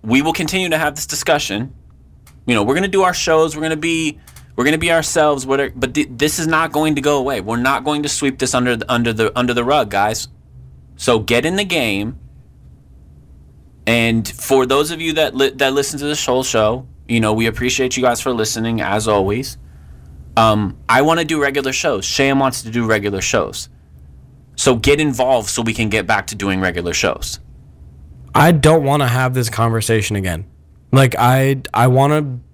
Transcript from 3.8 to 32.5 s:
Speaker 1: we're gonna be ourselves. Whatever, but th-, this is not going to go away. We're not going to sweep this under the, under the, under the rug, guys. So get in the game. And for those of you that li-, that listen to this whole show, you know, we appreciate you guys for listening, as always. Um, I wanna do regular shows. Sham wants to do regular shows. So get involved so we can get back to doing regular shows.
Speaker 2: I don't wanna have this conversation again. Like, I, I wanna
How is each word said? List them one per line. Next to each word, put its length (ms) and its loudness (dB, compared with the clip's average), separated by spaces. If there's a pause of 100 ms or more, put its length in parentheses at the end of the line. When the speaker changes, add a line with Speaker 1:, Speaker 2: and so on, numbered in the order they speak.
Speaker 1:
we're 80 0
gonna 140 2
be 160 0
ourselves. 520 2
Whatever, 300 -2
but 180 -4
th-, 180 -2
this 280 -2
is 80 -2
not 240 0
going 240 0
to 60 -4
go 160 2
away. 240 -2
We're 160 -4
not 260 0
going 200 -2
to 60 -4
sweep 300 -2
this 140 -2
under 240 0
the, 120 -8
under 220 0
the, 260 0
under 160 0
the 120 0
rug, 240 2
guys. 400 -2 (680)
So 240 0
get 260 0
in 120 -2
the 80 -2
game. 540 -2 (1700)
And 400 2
for 380 2
those 240 2
of 120 -8
you 120 -4
that 220 0
li-, 140 2
that 240 0
listen 260 -2
to 60 -6
this 200 -4
whole 180 0
show, 440 0 (200)
you 120 2
know, 140 2
we 120 0
appreciate 520 -2
you 40 -2
guys 200 2
for 120 -2
listening, 480 -2
as 260 -2
always. 500 0 (800)
Um, 400 2 (120)
I 120 4
wanna 220 2
do 180 -2
regular 300 0
shows. 320 -2
Sham 360 0
wants 240 -2
to 80 -12
do 140 -2
regular 360 0
shows. 480 -2 (840)
So 200 2
get 240 2
involved 500 0
so 120 -4
we 120 -2
can 160 -2
get 180 0
back 200 0
to 80 -10
doing 260 -2
regular 320 -2
shows. 460 -4 (920)
Speaker 2:
I 180 6
don't 320 4
wanna 240 2
have 260 0
this 160 -2
conversation 680 0
again. 320 -4 (440)
Like, 280 4
I, 420 2 (120)
I 140 4
wanna 520 2 (140)